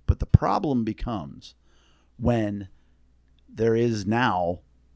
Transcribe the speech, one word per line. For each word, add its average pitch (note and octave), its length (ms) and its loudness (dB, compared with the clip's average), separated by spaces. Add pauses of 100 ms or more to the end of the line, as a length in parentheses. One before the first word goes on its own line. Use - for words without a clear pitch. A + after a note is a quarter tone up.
But - 120 0
the - 80 -2
problem D#3 560 2
becomes G#2+ 720 -10 (600)
when G#2+ 520 -2 (800)
there A2+ 260 2
is A2+ 300 0
now F#2+ 540 0 (360)